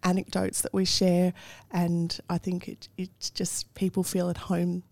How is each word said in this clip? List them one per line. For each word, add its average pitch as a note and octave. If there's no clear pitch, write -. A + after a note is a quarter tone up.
anecdotes F#3+
that -
we F#3+
share. F3+
And E3+
I F3
think F3+
it, -
it's -
just -
people F#3+
feel F3+
at E3+
home F3